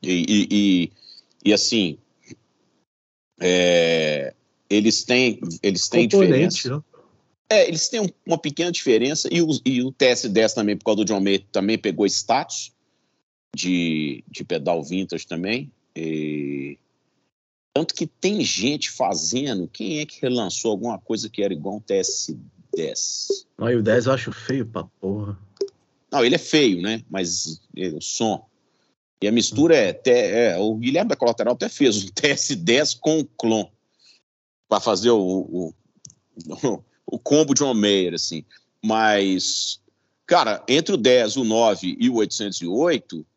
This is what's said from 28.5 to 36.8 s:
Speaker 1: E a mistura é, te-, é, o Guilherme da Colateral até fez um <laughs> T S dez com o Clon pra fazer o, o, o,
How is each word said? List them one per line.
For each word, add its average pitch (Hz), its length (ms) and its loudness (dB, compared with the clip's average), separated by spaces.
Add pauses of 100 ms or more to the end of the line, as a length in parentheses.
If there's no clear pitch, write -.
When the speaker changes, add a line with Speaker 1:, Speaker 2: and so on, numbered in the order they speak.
Speaker 1:
E 98 60 0
a 107 40 2
mistura 120 440 4
é, 101 180 2
te-, - 180 0
é, 110 460 2
o 107 180 0
Guilherme 139 340 0
da 156 60 0
Colateral 117 380 0
até 196 140 -6
fez 113 360 0
um 85 60 -10
<laughs> - 40 -20
T - 140 -2
S 139 280 -2
dez 117 380 2
com 160 260 0
o 139 60 -2
Clon 110 400 -2 (1040)
pra 107 100 4
fazer 107 300 2
o, 117 100 6
o, 92 540 -4 (760)
o, 98 360 -6 (120)